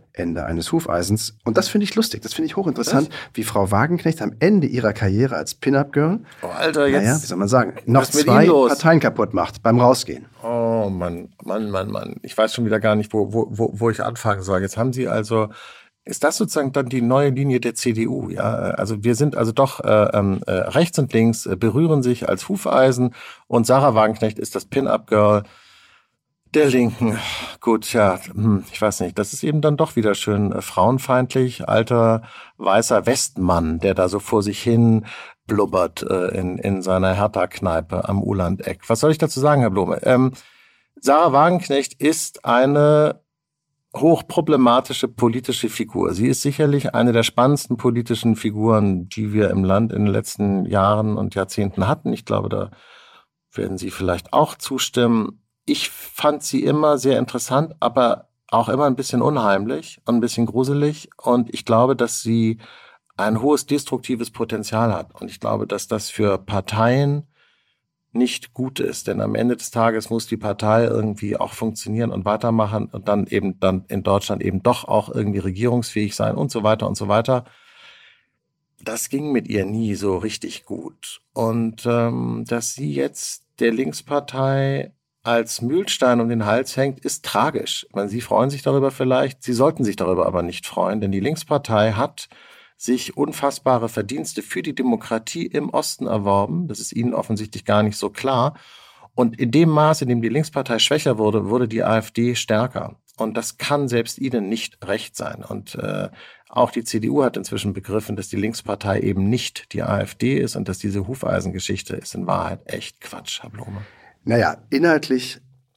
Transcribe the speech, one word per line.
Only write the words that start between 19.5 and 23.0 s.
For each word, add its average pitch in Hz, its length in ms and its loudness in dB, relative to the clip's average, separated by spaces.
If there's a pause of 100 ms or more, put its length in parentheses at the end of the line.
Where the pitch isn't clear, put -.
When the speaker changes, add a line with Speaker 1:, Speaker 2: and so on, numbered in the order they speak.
Speaker 2:
doch, 135 300 2
äh, 107 360 4
ähm, 98 300 2
äh, - 40 -2
rechts 110 460 0
und 139 160 0
links, 113 320 2
äh, 95 100 -2
berühren 135 460 2
sich 123 260 0
als - 220 0
Hufeisen 131 640 2 (320)